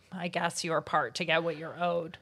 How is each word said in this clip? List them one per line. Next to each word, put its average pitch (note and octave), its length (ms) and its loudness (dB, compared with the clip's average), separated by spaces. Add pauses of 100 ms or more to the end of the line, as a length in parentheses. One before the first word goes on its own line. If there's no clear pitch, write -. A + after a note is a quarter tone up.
(140)
I F3+ 160 -4
guess, E3+ 340 -2
your E3 160 2
part D3+ 360 0
to F3+ 100 -2
get E3 180 4
what E3 140 -2
you're D3+ 240 -8
owed, E3+ 400 0